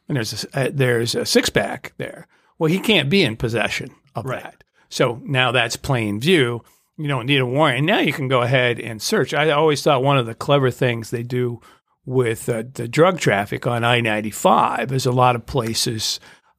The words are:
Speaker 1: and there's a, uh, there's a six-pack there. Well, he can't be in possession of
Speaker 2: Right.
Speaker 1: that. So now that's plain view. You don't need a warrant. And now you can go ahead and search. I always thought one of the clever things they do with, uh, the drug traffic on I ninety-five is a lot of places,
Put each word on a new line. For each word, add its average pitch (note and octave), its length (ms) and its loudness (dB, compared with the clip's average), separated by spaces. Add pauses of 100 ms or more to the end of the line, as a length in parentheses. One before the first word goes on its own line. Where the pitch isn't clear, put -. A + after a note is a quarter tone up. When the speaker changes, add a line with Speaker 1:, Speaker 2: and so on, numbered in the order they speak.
Speaker 1:
and D3 80 -2
there's A2+ 280 -6
a, C3 220 -4
uh, - 60 -4
there's A#2+ 420 0
a A#3+ 100 -4
six-pack - 720 -2
there. - 300 -12 (320)
Well, D#3 120 0
he F#3+ 80 2
can't F3+ 300 2
be G3 140 4
in A2 140 0
possession G#2+ 580 -4 (200)
of A#2 120 -8
Speaker 2:
Right. B2+ 160 -8
Speaker 1:
that. - 220 -20 (260)
So B2 320 -2
now B2+ 300 0
that's A#2 240 0
plain A2 420 -2
view. B2 440 2 (340)
You D3+ 120 -6
don't B2 180 -4
need C3+ 160 2
a B2+ 40 -2
warrant. C3+ 300 2
And C#3+ 100 0
now G#3+ 120 2
you G#3+ 140 2
can C3+ 140 -4
go B2+ 140 2
ahead B2 400 2
and A2+ 220 -10
search. D#3 320 0
I D3+ 160 2
always D3+ 320 2
thought C#3 200 2
one C#3 140 4
of B2 80 2
the A2+ 100 -10
clever C#3 360 2
things A#2 400 -2
they A#2+ 120 -4
do A#2+ 380 -4 (460)
with, B2 420 -2
uh, A2+ 240 -2
the A#2 160 -8
drug E3 320 2
traffic G#2 460 0
on A#2+ 180 -2
I A#2+ 160 4
ninety-five F#3 920 0
is C3 120 -2
a B2 80 0
lot B2+ 240 4
of A2+ 80 -8
places, A2+ 760 -4 (380)